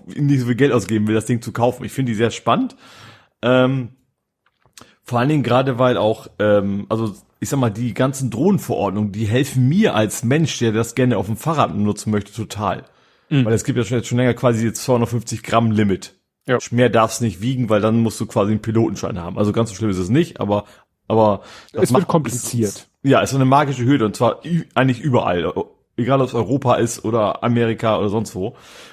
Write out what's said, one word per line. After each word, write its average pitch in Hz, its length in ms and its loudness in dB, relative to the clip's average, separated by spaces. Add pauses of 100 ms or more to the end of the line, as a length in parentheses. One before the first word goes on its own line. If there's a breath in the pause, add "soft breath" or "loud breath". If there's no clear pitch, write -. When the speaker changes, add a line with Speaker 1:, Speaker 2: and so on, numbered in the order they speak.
Speaker 1:
nicht 143 340 0
so 120 60 -2
viel 123 100 0
Geld 131 160 4
ausgeben 107 340 0
will, 107 80 0
das 110 120 0
Ding 120 140 -2
zu 113 120 -10
kaufen. 120 320 -2
Ich 104 80 -10
finde 127 200 -4
die 107 40 -4
sehr 110 140 0
spannend. - 460 -2 (680 loud breath)
Ähm, 127 480 2 (1120 soft breath)
vor 120 160 -2
allen 131 100 2
Dingen 151 120 2
gerade, 123 360 2
weil 123 180 4
auch, 107 300 0 (120)
ähm, 101 520 2
also 110 240 -2 (260)
ich - 80 -6
sag 139 100 -2
mal, 123 120 2
die 113 240 -4
ganzen 131 360 -2
Drohnenverordnungen, 107 840 0
die 107 120 -4
helfen 123 420 0
mir 190 280 2
als 110 300 0
Mensch, 143 340 0
der 117 140 0
das 113 220 -2
gerne 123 220 2
auf 95 100 -2
dem 107 120 -4
Fahrrad 135 360 -2
nutzen 104 360 -2
möchte, 104 220 -2
total. 101 520 -6 (460 soft breath)
Speaker 2:
Mhm. 135 160 2
Speaker 1:
Weil 110 80 2
es 104 100 0
gibt 123 140 -2
ja 117 60 0
schon, 113 120 -4
jetzt 117 120 -4
schon 120 100 0
länger 123 160 2
quasi 117 320 0
jetzt 107 160 -4
zweihundertfünfzig 117 600 -2
Gramm 113 280 2
Limit. 104 480 0 (280)
Speaker 2:
Ja. 123 120 0 (120)
Speaker 1:
Mehr 120 200 2
darf's 113 320 2
nicht 95 180 -4
wiegen, 123 300 -2
weil 107 100 4
dann 110 200 2
musst 113 200 -2
du 113 60 -4
quasi 104 240 0
einen 107 100 0
Pilotenschein 107 600 -2
haben. 87 180 -10
Also 104 140 2
ganz 113 180 0
so - 60 -16
schlimm 110 120 -4
ist 92 100 -2
es 90 120 -2
nicht, 165 300 0
aber, 101 240 -2 (420 soft breath)
aber 107 360 2 (300 loud breath)
das - 120 2
Speaker 2:
Es - 60 -2
wird 127 100 4
Speaker 1:
macht, 175 80 -4
Speaker 2:
kompliziert. 120 600 -2
Speaker 1:
ist, - 220 -12 (140)
ja, 131 160 4
ist 101 100 -2
so 131 60 -2
eine 135 80 2
magische 135 400 2
Hürde 131 200 4
und 101 120 -2
zwar - 280 0
ü-, 165 200 -2 (100)
eigentlich 123 260 2
überall. 90 540 0 (420)
Egal, 127 240 0
ob's 123 140 -2
Europa 120 400 0
ist - 300 -2
oder 110 400 0
Amerika 113 540 0
oder 101 100 0
sonst 107 260 -4
wo. 101 220 -8 (360 loud breath)